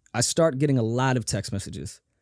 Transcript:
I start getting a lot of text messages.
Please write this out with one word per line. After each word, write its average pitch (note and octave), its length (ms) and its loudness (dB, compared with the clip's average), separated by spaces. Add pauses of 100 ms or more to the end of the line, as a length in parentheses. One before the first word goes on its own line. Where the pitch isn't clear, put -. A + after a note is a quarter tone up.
(120)
I A#2 80 -2
start D#3 380 2
getting C#3 200 2
a A#2 40 2
lot B2+ 340 2
of A#2 80 -2
text - 280 -4
messages. - 480 -8 (220)